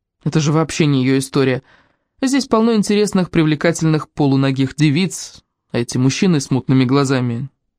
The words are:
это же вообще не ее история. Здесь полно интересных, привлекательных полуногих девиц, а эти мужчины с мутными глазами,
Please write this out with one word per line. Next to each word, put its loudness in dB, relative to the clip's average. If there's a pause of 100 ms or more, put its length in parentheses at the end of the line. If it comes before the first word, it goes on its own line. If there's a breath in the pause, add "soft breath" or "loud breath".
(240)
это -2
же 0
вообще 0
не 0
ее 2
история. -2 (580 soft breath)
Здесь -2
полно 0
интересных, 0
привлекательных 0
полуногих 0
девиц, -2 (260)
а -4
эти -4
мужчины 2
с -8
мутными 2
глазами, -2 (300)